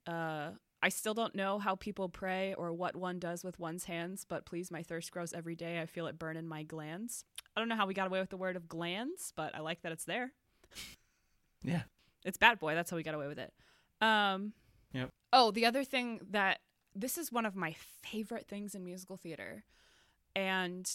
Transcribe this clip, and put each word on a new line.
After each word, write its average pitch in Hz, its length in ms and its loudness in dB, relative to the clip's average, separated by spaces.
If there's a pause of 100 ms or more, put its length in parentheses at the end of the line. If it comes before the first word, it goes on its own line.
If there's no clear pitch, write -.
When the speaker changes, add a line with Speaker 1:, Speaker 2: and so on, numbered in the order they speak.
Speaker 1:
Uh, 160 460 -2 (300)
"I - 80 6
still 220 240 0
don't 226 220 0
know 196 240 2
how 202 160 2
people 190 320 -4
pray 190 460 -2
or 170 180 -2
what 170 240 -2
one 180 240 -4
does 175 240 -4
with 180 160 -6
one's 170 260 -4
hands, 175 420 -6
but - 180 -4
please, 180 260 -6
my 170 120 -6
thirst 165 280 -6
grows 170 220 -4
every 165 220 -4
day. 170 260 -4
I 160 60 -2
feel 165 200 -4
it 160 120 -6
burn 160 180 -4
in 165 100 -6
my 156 160 -6
glands." 160 600 -8 (300)
I 214 40 2
don't 226 100 0
know 226 60 2
how 208 120 4
we 190 60 -2
got 196 140 2
away 190 120 2
with 190 100 0
the 190 80 -6
word 185 180 -2
of 170 140 -8
glands, 190 680 -2
but 156 200 -2
I - 40 -6
like 156 220 -4
that 170 100 -4
it's 160 140 -6
there. 247 280 -2 (1300)
Speaker 2:
Yeah. 160 200 0 (400)
Speaker 1:
It's - 140 -6
Bat 220 220 10
Boy. 156 160 2
That's 170 160 0
how 175 60 -2
we 160 60 -2
got 156 120 -2
away 147 120 -2
with 147 120 -6
it. - 140 -8 (480)
Um, 208 520 4 (400)
Speaker 2:
Yep. 127 160 -2 (240)
Speaker 1:
oh, 240 180 12
the 226 140 4
other 240 180 4
thing 240 360 0 (120)
that, 190 300 4 (320)
this 240 240 -2
is 330 140 -4
one 233 140 2
of 196 100 -2
my 165 180 -2
favorite - 760 -8
things 202 280 -8
in 190 100 -10
musical 185 320 -10
theater. 160 480 -10 (680)
And 185 580 0